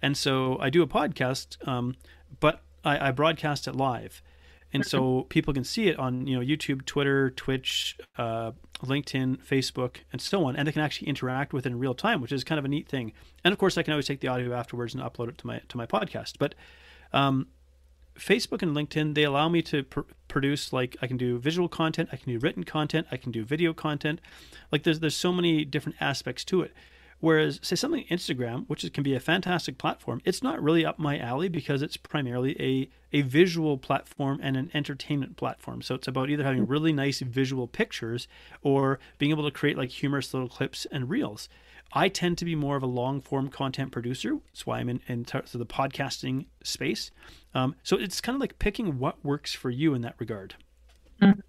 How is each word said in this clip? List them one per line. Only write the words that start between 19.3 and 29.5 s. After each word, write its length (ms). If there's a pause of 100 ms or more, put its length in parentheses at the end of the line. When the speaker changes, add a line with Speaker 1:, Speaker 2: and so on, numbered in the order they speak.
Speaker 1:
me 140
to 220
pr-, 160 (260)
produce, 460
like, 280
I 60
can 100
do 220
visual 300
content, 440
I 40
can 160
do 60
written 260
content, 480
I 40
can 140
do 140
video 280
content. 480 (520)
Like, 100
there's, 180
there's 160
so 160
many 320
different 360
aspects 460
to 160
it. 100 (480)
Whereas, 420
say, 120
something 360
Instagram, 580
which 160
is, 60
can 120
be 120
a 60
fantastic 560